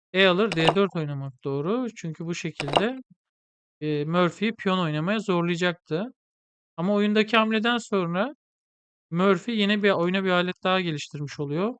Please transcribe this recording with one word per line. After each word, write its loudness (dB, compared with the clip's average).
E 6
alır 2
D 2
dört 0
oynamak -6
doğru. -4
Çünkü -10
bu -6
şekilde, -2
e, -4
Murphy 0
piyon 0
oynamaya 0
zorlayacaktı. -2
Ama 0
oyundaki 2
hamleden 2
sonra -2
Murphy 2
yine 2
bir 4
oyuna 0
bir 0
alet 0
daha 2
geliştirmiş -6
oluyor. -2